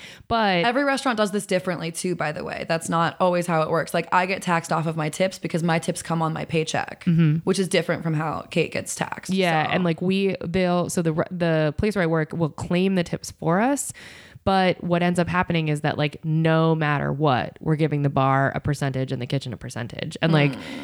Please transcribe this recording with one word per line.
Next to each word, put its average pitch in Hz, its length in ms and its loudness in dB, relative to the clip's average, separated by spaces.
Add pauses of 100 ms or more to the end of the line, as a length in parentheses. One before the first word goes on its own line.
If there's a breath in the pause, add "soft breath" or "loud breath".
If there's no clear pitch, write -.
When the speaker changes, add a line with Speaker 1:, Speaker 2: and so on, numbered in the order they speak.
(280 loud breath)
Speaker 1:
But 202 380 2
Speaker 2:
Every 240 180 2
restaurant 269 340 0
does 214 140 0
this 202 140 -2
differently 175 460 -2
too, 175 240 -2
by 156 160 -2
the - 120 -8
way. - 240 -6
That's 165 220 -2
not 165 300 0
always 175 280 2
how 160 140 2
it 156 80 0
works. 160 240 -2
Like, 170 200 0
I 180 120 4
get 185 160 -4
taxed 165 300 0
off 160 160 0
of 165 80 -2
my 156 140 -2
tips 190 300 -2
because 165 240 -2
my 170 160 2
tips 170 220 -4
come 165 200 -2
on 160 120 0
my 147 120 -8
paycheck, - 600 -4
Speaker 1:
Mm-hmm. 160 380 6
Speaker 2:
which 185 160 2
is 185 80 2
different 160 360 0
from 165 100 0
how 151 380 -2
Kate - 200 0
gets - 240 -6
taxed, - 380 -6
Speaker 1:
Yeah, 170 320 2
Speaker 2:
so. - 60 -2
Speaker 1:
and, 180 120 0
like, 165 180 0
we 190 340 0 (140)
bill, 175 400 2
so 175 120 -2
the 165 120 2
re-, 160 180 0
the 160 460 2
place 208 180 0
where 196 80 2
I 165 40 2
work 160 260 0
will 170 160 0
claim 180 460 0
the 180 80 2
tips - 280 -8
for 165 280 0
us. 262 320 0 (520 loud breath)
But 190 400 2
what 175 200 2
ends 175 160 2
up 170 80 2
happening 170 400 0
is 151 140 0
that, - 180 0
like, 151 260 -2
no 160 480 4
matter 147 400 0
what, 139 480 0
we're 160 140 0
giving 147 260 0
the 143 80 2
bar 135 460 2
a - 40 -4
percentage 135 520 -2
and 127 100 -4
the - 60 -8
kitchen 135 260 -4
a - 40 -10
percentage. - 640 -8
And, 160 140 2
like, 143 200 4 (300 loud breath)